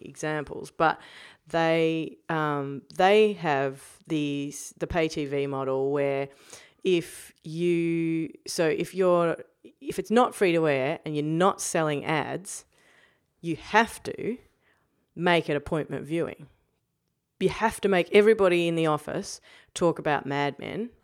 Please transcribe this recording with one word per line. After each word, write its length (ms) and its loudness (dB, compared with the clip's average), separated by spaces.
examples, 680 -8
but 300 0
they, 680 0
um, 540 -4
they 360 6
have 480 -2
these, 720 -4
the 80 -4
pay 220 0
T 180 -4
V 220 -2
model 440 -2
where 380 0
if 500 -2
you, 880 -2
so 200 0
if 260 -2
you're, 440 2
if 160 -10
it's 140 -4
not 240 4
free 160 2
to 160 4
air 360 0
and 120 -6
you're 100 0
not 360 2
selling 440 -2
ads, 600 -4
you 140 -4
have 480 0
to 340 -6
make 340 2
it 60 0
appointment 500 -6
viewing. 400 -6
You 100 2
have 320 -2
to 80 0
make 240 4
everybody 540 6
in 80 0
the 100 2
office 560 -4
talk 240 2
about 300 -2
Mad 320 -2
Men, 300 -8